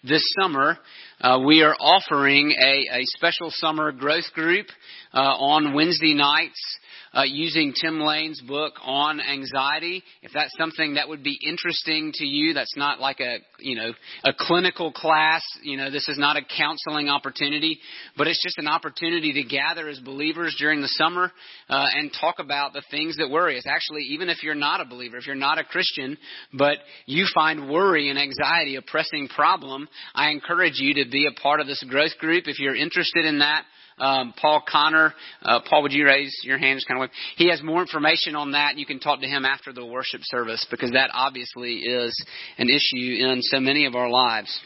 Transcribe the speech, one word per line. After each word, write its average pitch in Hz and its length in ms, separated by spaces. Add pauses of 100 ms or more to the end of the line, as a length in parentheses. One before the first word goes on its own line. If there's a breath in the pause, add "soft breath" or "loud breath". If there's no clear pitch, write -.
this 143 200 (180)
summer, 156 380 (420 loud breath)
uh, 127 240
we 156 160
are 156 180
offering 143 720
a, 135 480
a 127 40
special 165 480
summer 156 400
growth 143 420
group, 170 320 (480 loud breath)
uh, 131 60
on 143 560
Wednesday 156 400
nights, 147 440 (560 loud breath)
uh, 135 120
using 147 520
Tim 160 200
Lane's 151 420
book 143 400
on 143 400
anxiety. 139 840 (200 loud breath)
If - 100
that's 147 240
something 160 380
that 143 120
would 151 140
be 139 160 (100)
interesting 156 680
to 151 100
you, 147 300
that's 127 200
not 143 240
like 135 200
a, 123 180 (220)
you 131 160
know, 113 180 (300 loud breath)
a 139 120
clinical 175 560
class. 156 520 (180)
You 139 160
know, 135 140
this 147 180
is 139 80
not 147 200
a 143 40 (160)
counseling 151 520
opportunity, 147 720 (380 loud breath)
but 147 80
it's 160 180
just 180 140
an 151 100
opportunity 160 680
to 139 100
gather 151 440
as 139 120
believers 151 580
during 147 240
the 135 60
summer, 175 440 (380 loud breath)
uh, 135 240
and 147 260
talk 170 200
about 143 340
the 143 160
things 151 280
that 147 120
worry 151 300
us. 123 80
Actually, 151 380
even 151 240
if 165 120
you're 151 140
not 151 260
a 151 40
believer, 123 320
if 123 100
you're 139 80
not 143 240
a 147 40
Christian, 151 540 (340 loud breath)
but 143 280 (260 loud breath)
you 170 300
find 156 340
worry 160 400
and 139 80
anxiety 143 600
a 131 40
pressing 156 460
problem, 147 600 (280 loud breath)
I 151 160
encourage 156 480
you 139 240
to 120 80
be 143 160
a - 120
part 147 200
of 139 80
this 139 200
growth 147 300
group. 165 300
If 143 100
you're 139 180
interested 165 500
in 151 120
that, 147 280 (340 soft breath)
um, 131 420
Paul 151 260
Connor, 156 460 (300 loud breath)
uh, 117 160 (100)
Paul, 151 140
would 139 80
you 143 160
raise 139 360
your 135 140
hand? 135 200
Just 127 100
kind 127 100
of 131 40
wave. 127 140 (200 loud breath)
He 175 140
has 160 120
more 160 180
information 160 560
on 143 180
that. 147 220
You 143 120
can 135 120
talk 139 220
to 135 60
him 135 180
after 135 260
the 123 140
worship 127 380
service, 113 480
because 123 220
that 131 200
obviously 123 640
is 120 400 (420 loud breath)
an 127 120
issue 127 540
in 127 200
so 135 160
many 139 260
of 123 80
our 123 160
lives. 117 560